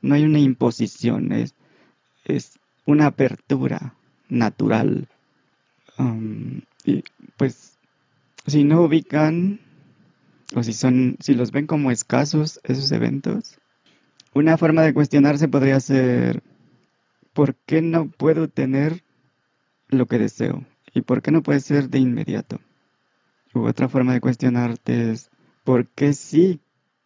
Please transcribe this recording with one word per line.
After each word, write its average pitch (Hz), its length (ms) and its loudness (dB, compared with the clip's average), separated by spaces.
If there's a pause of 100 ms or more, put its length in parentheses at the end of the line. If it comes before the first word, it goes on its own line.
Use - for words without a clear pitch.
no 135 140 0
hay 151 100 4
una 151 140 4
imposición, 120 920 0
es, 117 220 -4 (680)
es - 340 -6 (280)
una 147 200 4
apertura 131 880 -4 (360)
natural. 113 800 -2 (920)
Am, 110 640 -6 (220)
y, - 200 -2 (320)
pues, - 400 -6 (680)
si 143 180 4
no 156 180 6
ubican, 160 800 0 (920)
o 120 80 -2
si 113 100 -4
son, 127 480 0
si 143 140 0
los 120 160 0
ven 143 160 -4
como 147 240 -2
escasos 147 760 -2
esos 135 280 -4
eventos. 127 640 -4 (760)
Una 160 240 2
forma 160 260 2
de 156 120 2
cuestionarse 147 540 2
podría 135 320 2
ser, 123 640 0 (920)
"¿Por 135 220 0 (120)
qué 160 160 0
no 165 260 -2
puedo 160 400 0
tener 139 540 -2 (880)
lo 127 180 2
que 120 120 0
deseo? - 460 -4 (300)
¿Y 131 80 -4
por 123 200 -2
qué - 100 -4
no 160 100 2
puede 147 180 0
ser 139 300 -2
de 139 80 0
inmediato?". 120 640 -4 (920)
U 117 140 -2
otra 117 220 -2
forma 127 240 0
de 123 80 0
cuestionarte 120 920 -2
es, - 180 -12 (340)
"¿Por 123 240 0
qué 143 240 0
sí 170 480 0 (440)